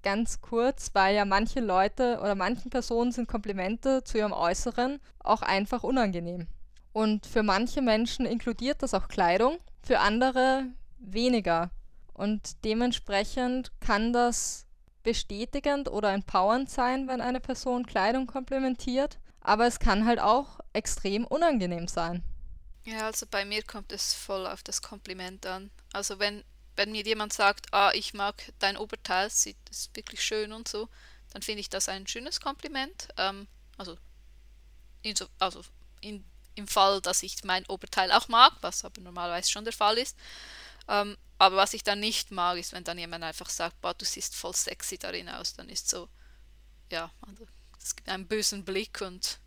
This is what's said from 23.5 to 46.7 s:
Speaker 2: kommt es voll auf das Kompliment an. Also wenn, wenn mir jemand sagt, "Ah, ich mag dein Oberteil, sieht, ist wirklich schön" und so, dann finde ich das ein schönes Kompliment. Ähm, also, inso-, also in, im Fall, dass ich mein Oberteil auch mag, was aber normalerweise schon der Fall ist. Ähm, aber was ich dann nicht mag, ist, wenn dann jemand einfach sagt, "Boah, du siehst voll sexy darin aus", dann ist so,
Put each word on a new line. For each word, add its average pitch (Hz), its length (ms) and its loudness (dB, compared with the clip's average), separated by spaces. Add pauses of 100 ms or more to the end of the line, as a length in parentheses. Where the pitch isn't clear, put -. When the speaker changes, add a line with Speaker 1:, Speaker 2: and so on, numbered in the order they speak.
Speaker 2:
kommt - 300 -10
es - 220 -2
voll 190 320 -4
auf - 160 -8
das - 180 -4
Kompliment 185 640 -12
an. 190 260 -8 (220)
Also 196 260 -6
wenn, 208 260 -2 (320)
wenn 208 160 0
mir 214 120 -4
jemand 214 300 -2
sagt, 202 400 4
"Ah, 202 200 8
ich - 200 -4
mag 202 440 -6
dein 196 200 0
Oberteil, 208 500 -2
sieht, - 300 -2 (120)
ist - 260 -10
wirklich 220 260 -10
schön" 214 300 -4
und 226 140 -12
so, 220 220 -6 (460)
dann 208 80 -10
finde 208 180 -6
ich - 80 -10
das 190 220 -4
ein 190 160 -10
schönes 254 340 -8
Kompliment. 285 680 -8 (100)
Ähm, 196 280 -4 (300)
also, 180 200 -12 (1080)
inso-, 202 260 -6 (100)
also 185 240 -2 (380)
in, 202 240 -14 (300)
im 208 140 -10
Fall, 196 320 6
dass 185 220 0
ich - 220 -10
mein 190 220 -2
Oberteil 185 460 -2
auch - 160 4
mag, 240 320 8
was - 240 -6
aber 185 160 -16
normalerweise 175 500 -4
schon 208 140 -6
der 226 80 -4
Fall 214 260 2
ist. - 180 -6 (720)
Ähm, 208 280 0 (220)
aber 190 180 8
was 196 180 4
ich 214 100 -10
dann 202 160 0
nicht 214 300 -2
mag, 180 280 0
ist, - 140 -10
wenn 180 120 -12
dann 175 140 -8
jemand 170 260 -10
einfach 160 260 -10
sagt, - 300 -6
"Boah, 175 140 -4
du 196 100 -12
siehst - 300 -6
voll 180 200 -8
sexy - 440 -6
darin 180 300 -10
aus", - 260 -8
dann - 140 -18
ist - 200 -6
so, 87 200 -6 (840)